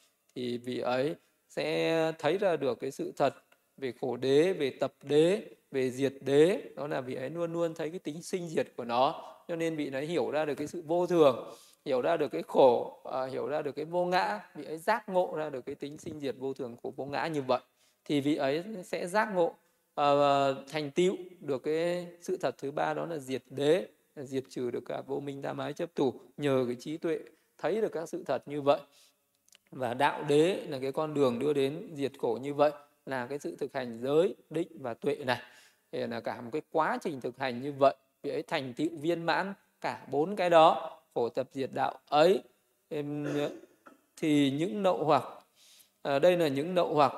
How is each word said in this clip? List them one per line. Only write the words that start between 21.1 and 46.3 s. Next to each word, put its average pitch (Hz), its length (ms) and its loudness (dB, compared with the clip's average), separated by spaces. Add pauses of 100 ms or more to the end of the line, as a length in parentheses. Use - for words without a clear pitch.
được 143 240 -4
cái 175 440 -2 (140)
sự 185 160 -6
thật 135 200 -2
thứ 139 140 -8
ba, 156 220 0
đó 151 120 -4
là 165 120 -6
diệt 131 320 -6
đế, 151 380 2 (280)
là 147 80 -12
diệt 131 260 -4
trừ 123 220 -4
được 120 140 -6
cả 139 220 -8
vô 139 120 -4
minh, 139 220 -10
tham 143 160 -6
ái, 139 160 -6
chấp 170 220 -8
thủ, 131 180 2 (240)
nhờ 135 300 2
cái 120 120 -4
trí 156 180 -10
tuệ 165 220 -2 (380)
thấy 185 240 -2
được 185 100 0
các 160 180 -6
sự 170 140 -8
thật - 240 -4
như 143 140 -6
vậy. 143 180 4 (920)
Và 123 220 -4
đạo 143 300 2
đế 156 440 2
là 135 140 -8
cái 135 100 -4
con 156 220 -4
đường 131 260 2
đưa 147 140 0
đến 143 400 -2
diệt 135 260 -4
khổ 117 220 -2
như 143 120 -6
vậy, 147 180 4 (340)
là 127 220 -6
cái 143 120 -8
sự - 200 -10
thực 139 140 -8
hành 120 280 -8
giới, 147 340 2 (140)
định 160 180 -4 (120)
và 131 140 -6
tuệ 143 220 -4
này. 127 260 -2 (500)
Thì 127 160 -4
là 117 120 -6
cả 120 220 -8
một 120 120 -12
cái 151 80 -4 (100)
quá 170 300 0
trình 143 200 -6
thực 127 160 -8
hành 127 240 -4
như 143 100 -6
vậy, 135 240 6 (280)
vị 143 80 -6
ấy 147 120 -4
thành 135 300 -6
tựu 151 160 -2 (120)
viên 165 220 -2
mãn 165 300 -2 (280)
cả 127 300 -8
bốn 160 240 0
cái 180 140 0
đó, 165 500 6 (160)
khổ 120 140 0
tập 127 240 -4
diệt 127 200 -4
đạo 139 260 -2 (100)
ấy. 175 320 6 (480)
Em... 147 380 -6 (920)
thì 147 340 4
những 196 320 -2
nậu 180 200 2
hoặc, 151 200 4 (800)
à, 139 180 0
đây 175 180 4